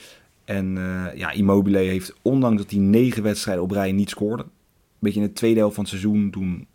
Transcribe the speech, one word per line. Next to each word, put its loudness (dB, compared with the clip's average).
En, -4
eh, -6
ja, -6
Immobile 4
heeft, -2
ondanks 2
dat -12
hij 0
negen 4
wedstrijden -2
op -4
rij 0
niet 0
scoorde, -6
een -20
beetje -2
in 0
de -12
tweede 2
helft 2
van -4
het -8
seizoen, 0
toen, -6